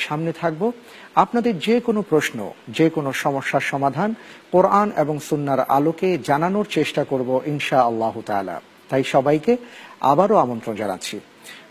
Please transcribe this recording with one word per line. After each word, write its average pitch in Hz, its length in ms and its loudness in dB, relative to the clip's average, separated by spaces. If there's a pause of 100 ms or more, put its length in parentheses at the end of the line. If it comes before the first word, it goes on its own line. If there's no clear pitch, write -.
সামনে 160 260 -4
থাকব। 160 280 -4 (540)
আপনাদের 226 440 2
যে 214 200 0
কোনো 226 220 -2
প্রশ্ন, 151 360 0 (320)
যে 156 200 2
কোনো 156 240 -4
সমস্যার 139 580 -2
সমাধান 143 380 0 (420)
কোরআন 196 360 4 (100)
এবং 151 220 0
সুন্নাহর 143 500 -2
আলোকে 160 400 2 (140)
জানানোর 175 460 0
চেষ্টা 151 340 0
করব 127 260 -2 (160)
ইনশাআল্লাহু 117 760 0
তাআলা। 98 340 -4 (320)
তাই 135 160 0
সবাইকে 151 500 2 (480)
আবারও 185 360 4
আমন্ত্রণ 117 380 0
জানাচ্ছি। 101 420 -6 (540)